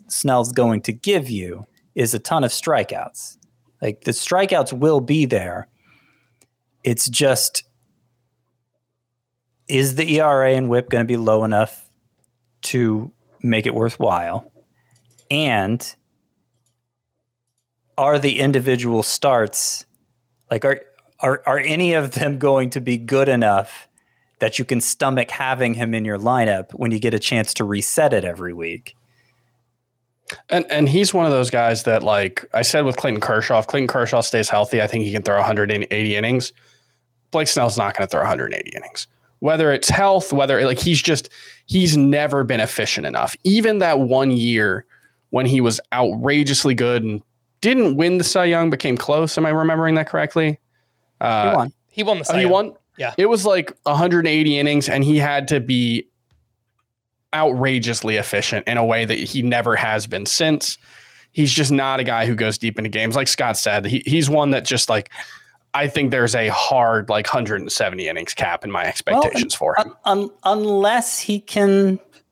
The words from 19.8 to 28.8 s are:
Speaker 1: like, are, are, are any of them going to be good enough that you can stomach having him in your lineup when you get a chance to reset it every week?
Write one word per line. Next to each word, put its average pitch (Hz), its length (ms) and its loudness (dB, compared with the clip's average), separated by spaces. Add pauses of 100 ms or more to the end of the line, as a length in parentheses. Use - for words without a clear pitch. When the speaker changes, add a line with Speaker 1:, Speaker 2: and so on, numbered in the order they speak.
Speaker 1:
like, 117 140 -2
are, 139 160 0 (400)
are, 135 260 0
are 135 120 2
any 160 360 0
of 143 180 -2
them 143 260 -2
going 135 320 2
to 139 100 -6
be 123 160 -2
good 135 320 0
enough 107 580 2 (540)
that 110 180 -2
you 123 60 -4
can 123 160 -2
stomach 131 500 -2
having 127 440 -2
him 117 200 -4
in 110 100 -4
your 104 140 -4
lineup 110 540 0
when 117 180 -4
you 113 80 -2
get 113 160 -2
a 107 40 0
chance 113 360 -2
to 113 100 -4
reset 101 480 0
it 95 120 2
every 90 280 -8
week? 85 440 -12 (1500)